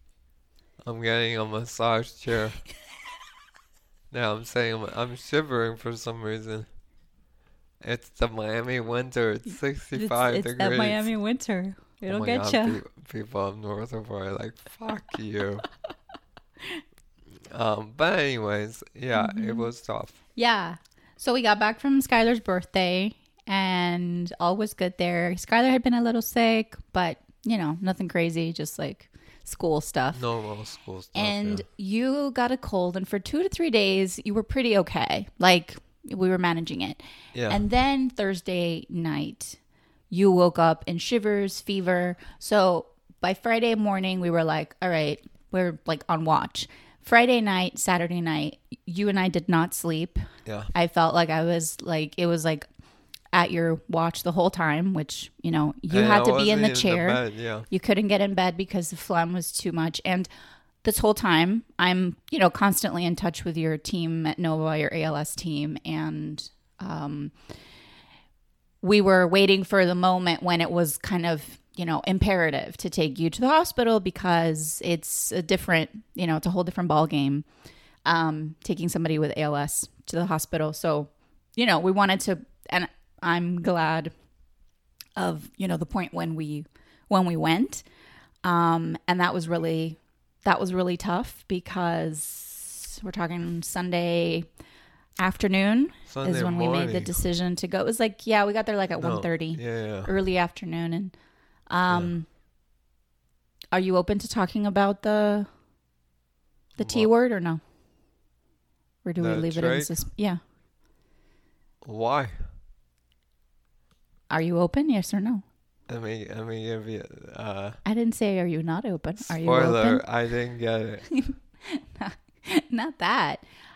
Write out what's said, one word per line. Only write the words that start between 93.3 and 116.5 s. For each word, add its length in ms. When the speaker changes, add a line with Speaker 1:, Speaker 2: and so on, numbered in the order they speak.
Speaker 2:
Sunday 800
afternoon 720
Speaker 1:
Sunday 320
Speaker 2:
is 40
when 140
we 100
made 140
the 60
Speaker 1:
morning. 180
Speaker 2:
decision 520
to 120
go. 120
It 40
was 160
like, 260
yeah, 200
we 80
got 120
there, 100
like, 140
at 120
Speaker 1:
No. 80
Speaker 2:
one 120
thirty, 260
Speaker 1:
Yeah, 260
yeah. 240
Speaker 2:
early 300
afternoon. 560
And, 220
um, 600
Speaker 1:
Yeah. 60
Speaker 2:
are 40
you 180
open 200
to 100
talking 380
about 360
the, 440
the 80
T 180
Speaker 1:
What? 80
Speaker 2:
word 200
or 80
no? 200
Or 80
do 100
we 60
Speaker 1:
The 80
Speaker 2:
leave 220
it 60
in 80
Speaker 1:
trach? 140
Speaker 2:
sus-, 200
yeah. 220
Speaker 1:
Why? 460
Speaker 2:
Are 100
you 180
open? 300
Yes 240
or 80
no? 220
Speaker 1:
Let 120
me, 260
let 180
me 200